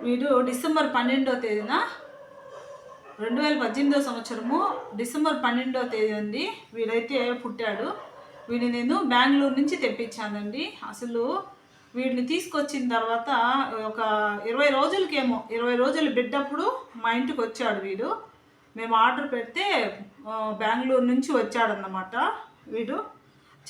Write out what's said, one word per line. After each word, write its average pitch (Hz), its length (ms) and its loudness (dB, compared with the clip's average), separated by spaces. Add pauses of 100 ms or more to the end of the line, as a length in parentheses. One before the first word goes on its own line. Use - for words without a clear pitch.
వీడు 247 380 4
డిసెంబర్ 294 540 2
పన్నెండో 262 400 2
తేదీన, 233 520 0 (1300)
రెండు 233 200 0
వేల 302 220 2
పద్దెనిమిదో 277 400 2
సంవత్సరము 247 760 -2 (200)
డిసెంబర్ 269 480 0
పన్నెండో 247 380 0
తేదీ 220 300 0
అండి 214 400 -4 (220)
వీడైతే 233 580 0
పుట్టాడు. 220 760 -4 (420)
వీడిని 240 220 0
నేను 254 320 2
బెంగళూరు 269 500 6
నుంచి 294 220 2
తెప్పించానండి. 214 1040 -4 (100)
అసలు 233 720 -4 (360)
వీడిని 247 320 0
తీసుకొచ్చిన 294 640 -2
తర్వాత 226 400 0 (460)
ఒక 220 240 -6 (480)
ఇరవై 269 220 4
రోజులకేమో, 285 840 2
ఇరవై 240 260 0
రోజులు 285 380 2
బిడ్డప్పుడు 285 640 0 (160)
మా 226 160 0
ఇంటికి 247 280 0
వచ్చాడు 220 400 -2
వీడు. 220 420 -4 (540)
మేము 226 180 -2
ఆర్డర్ 247 380 4
పెడితే, 240 680 -2 (300)
ఆ, 220 300 -4
బెంగళూరు 247 460 2
నుంచి 254 280 2
వచ్చాడన్నమాట 208 840 0 (520)
వీడు. 247 360 -4 (640)